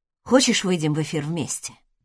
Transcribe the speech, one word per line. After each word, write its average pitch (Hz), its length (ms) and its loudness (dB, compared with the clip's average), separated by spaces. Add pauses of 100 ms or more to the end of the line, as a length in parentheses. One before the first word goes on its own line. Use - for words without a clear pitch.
(240)
«Хочешь, 254 400 4
выйдем 160 300 0
в 156 80 0
эфир 151 220 -4
вместе?» 156 500 -6 (320)